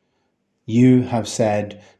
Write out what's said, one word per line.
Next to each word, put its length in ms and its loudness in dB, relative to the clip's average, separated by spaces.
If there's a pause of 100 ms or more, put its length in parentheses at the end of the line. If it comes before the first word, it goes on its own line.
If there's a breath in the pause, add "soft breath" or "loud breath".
(680)
you 360 4
have 240 -6
said, 540 -4 (200 loud breath)